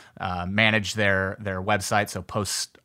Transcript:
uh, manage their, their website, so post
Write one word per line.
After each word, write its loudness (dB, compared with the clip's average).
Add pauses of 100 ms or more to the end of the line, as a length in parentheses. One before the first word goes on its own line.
(220)
uh, -4
manage 2
their, 2
their -4
website, 2
so -6
post -4